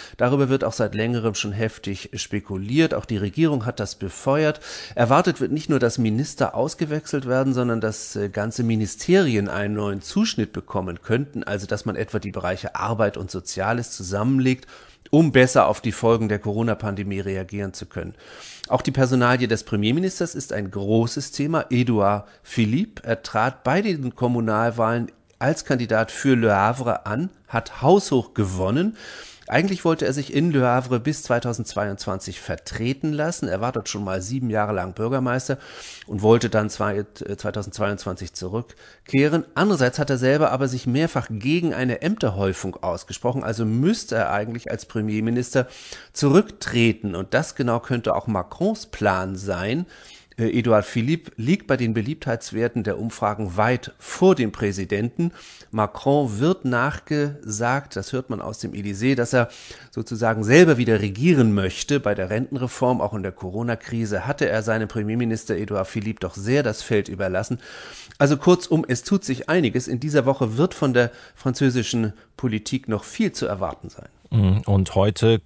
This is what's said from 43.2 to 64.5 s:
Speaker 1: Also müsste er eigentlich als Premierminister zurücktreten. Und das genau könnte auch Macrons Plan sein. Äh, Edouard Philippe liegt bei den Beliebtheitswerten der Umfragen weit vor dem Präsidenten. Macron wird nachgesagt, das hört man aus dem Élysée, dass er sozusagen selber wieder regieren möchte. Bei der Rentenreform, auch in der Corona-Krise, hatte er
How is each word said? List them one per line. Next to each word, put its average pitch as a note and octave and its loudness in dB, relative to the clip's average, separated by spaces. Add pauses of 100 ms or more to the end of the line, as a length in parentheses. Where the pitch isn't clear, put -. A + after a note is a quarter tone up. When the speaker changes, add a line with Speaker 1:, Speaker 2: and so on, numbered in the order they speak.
Speaker 1:
Also A2+ -2
müsste A#2+ 0
er G#2 0
eigentlich A2 -4
als - -8
Premierminister A#2 -2 (460)
zurücktreten. A#2+ 2
Und G2 -4
das C#3+ 0
genau A#2+ 0
könnte A#2 -2
auch - -4
Macrons C#3+ -2
Plan F#2+ -2
sein. G2 -4 (520)
Äh, A2+ 0
Edouard A2 4
Philippe C3+ -2
liegt C#3+ 0
bei C3+ 2
den A#2 0
Beliebtheitswerten A2+ -4
der G#2 -2
Umfragen G#2 -4
weit A#2+ 0
vor - 4
dem A2+ 0
Präsidenten. G2+ -2 (400)
Macron A2 0
wird E3+ 0
nachgesagt, C3+ -2
das G2 -8
hört C3 -4
man A2 -6
aus - -8
dem - -8
Élysée, G#2 -2
dass A#2+ 0
er B2 4 (420)
sozusagen A2 -2
selber D3 8
wieder A2+ 4
regieren A2+ 4
möchte. G2+ 0
Bei G#2 0
der F#2 -2
Rentenreform, B2 0
auch G2+ -2
in G2 -4
der F#2+ -4
Corona-Krise, A2 -4
hatte C#3 0
er G#2+ 0